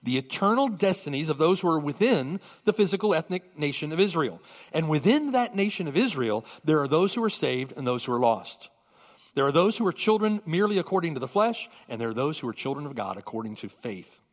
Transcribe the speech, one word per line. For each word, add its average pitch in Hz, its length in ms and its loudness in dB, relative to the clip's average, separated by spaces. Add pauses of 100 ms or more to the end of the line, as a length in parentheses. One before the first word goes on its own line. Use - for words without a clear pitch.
The 123 140 0
eternal 214 500 0
destinies 160 600 -2
of 143 80 0
those 170 240 4
who 180 80 2
are 160 100 4
within 151 640 0 (240)
the 214 80 4
physical 196 420 2
ethnic 180 420 -4
nation 151 360 -4
of 165 60 -4
Israel. 160 420 0 (320)
And 160 160 0
within 226 420 4
that 247 240 0
nation 196 320 -2
of 139 80 -4
Israel, 131 500 0 (200)
there 151 160 4
are 139 60 -2
those 170 280 2
who 233 80 -2
are 220 60 2
saved 131 480 -2
and 135 100 -4
those 123 160 -2
who 131 80 -4
are 120 80 0
lost. 113 500 -2 (680)
There 139 100 2
are 139 80 0
those 185 240 4
who 220 100 0
are 175 60 0
children 214 520 0
merely 196 340 0
according 170 340 -2
to 131 60 -6
the 127 100 -6
flesh, 220 400 0 (180)
and 117 140 -8
there 117 80 -2
are 110 40 -6
those 143 260 -2
who 127 100 -6
are 110 40 -8
children 139 320 -6
of 139 80 -10
God 98 240 -6
according 110 380 -8
to 101 140 -12
faith, - 500 -12 (140)